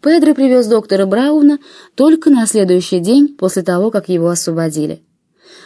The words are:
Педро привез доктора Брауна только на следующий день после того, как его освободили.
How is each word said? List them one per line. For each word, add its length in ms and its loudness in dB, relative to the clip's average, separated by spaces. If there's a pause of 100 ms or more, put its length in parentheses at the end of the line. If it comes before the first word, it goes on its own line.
Педро 300 2
привез 340 2
доктора 380 0
Брауна 540 0 (360)
только 340 2
на 160 2
следующий 540 0
день 380 2
после 260 -4
того, 260 -2
как 200 -6
его 180 -2
освободили. 760 -6 (640)